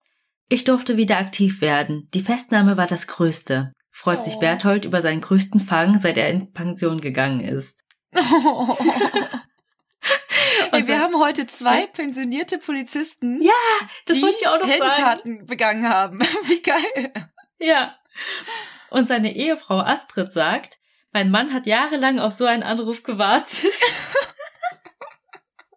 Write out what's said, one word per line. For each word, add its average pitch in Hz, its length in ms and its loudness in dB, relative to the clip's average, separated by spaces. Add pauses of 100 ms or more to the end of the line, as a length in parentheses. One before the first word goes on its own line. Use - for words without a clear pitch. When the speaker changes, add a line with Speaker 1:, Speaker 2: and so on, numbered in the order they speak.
(480)
Speaker 1:
„Ich 254 160 0
durfte 254 320 2
wieder 214 220 2
aktiv 190 420 0
werden. 151 540 0
Die 185 80 -2
Festnahme 208 540 2
war 180 100 2
das 175 200 -2
Größte. 135 680 -2 (200)
Freut 170 320 -2
sich - 120 -6
Speaker 2:
Oh. - 40 -6
Speaker 1:
Berthold 190 440 2
über 175 180 -2
seinen 160 180 0
größten 196 400 2
Fang, 190 380 2
seit 175 180 0
er 147 140 2
in 185 220 -4
Pension 170 480 -4
gegangen 135 400 -2
ist.“ - 440 -8 (280)
Speaker 2:
<laughs> 262 1300 0 (1300)
Ey, - 80 4
Speaker 1:
Und 240 80 -2
Speaker 2:
wir 285 80 2
Speaker 1:
so 294 60 2
Speaker 2:
haben 349 160 0
heute 294 280 2
zwei 247 360 2
Speaker 1:
Ja. 403 60 -4
Speaker 2:
pensionierte 285 720 -4
Polizisten, 277 840 -4
Speaker 1:
Ja, 349 100 6 (540)
das 339 100 2
Speaker 2:
die 269 60 2
Speaker 1:
wollte 330 180 4
ich - 80 0
auch 320 100 4
noch 285 100 0
sagen. 285 140 4
Speaker 2:
Heldentaten 233 640 0
begangen 233 420 0
haben. 190 320 0
<laughs> 330 260 -2
Wie 339 160 2
geil. 294 500 -2 (460)
Speaker 1:
Ja. 311 380 0 (920)
Und 247 180 2
seine 226 260 0
Ehefrau 277 460 -2
Astrid 196 520 -4
sagt: 175 460 -2 (340)
„Mein 190 180 0
Mann 240 220 0
hat 254 140 -4
jahrelang 262 540 0
auf 214 120 -2
so 247 140 -2
einen 233 160 0
Anruf 226 400 -6
gewartet.“ 226 720 0
<laughs> - 60 -4 (2000)